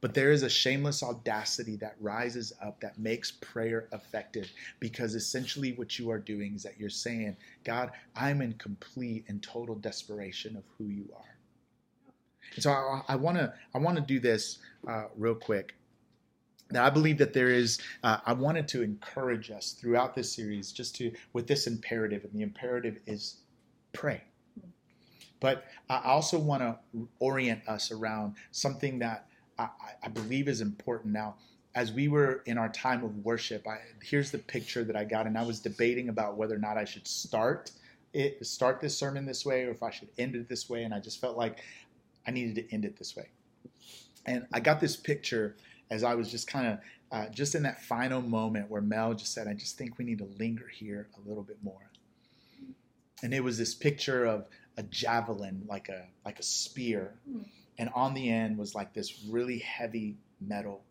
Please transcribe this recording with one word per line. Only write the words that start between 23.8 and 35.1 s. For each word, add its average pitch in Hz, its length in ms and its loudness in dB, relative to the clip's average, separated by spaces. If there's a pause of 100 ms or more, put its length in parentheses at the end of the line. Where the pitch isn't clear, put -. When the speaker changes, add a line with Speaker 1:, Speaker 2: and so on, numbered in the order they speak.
Speaker 1:
pray. 120 300 -2 (1160)
But 131 260 4 (220)
I 131 120 2
also 151 400 6
wanna 135 400 2 (400)
orient 127 480 4
us 107 240 -2
around 110 460 -2 (140)
something 139 480 -2
that 113 300 -2 (300)
I, 113 60 2
I, - 400 -10
I - 20 -6
believe 113 400 0
is 120 140 2
important. 110 520 -2
Now, 107 220 -2 (400)
as 120 160 2
we 135 160 2
were 139 400 6
in 117 100 2
our 113 120 2
time 123 340 0
of 104 200 -6
worship, 110 440 0
I, 110 100 -6 (240)
here's 143 300 0
the - 80 -4
picture 117 440 -4
that 110 120 2
I 104 80 2
got, 110 240 0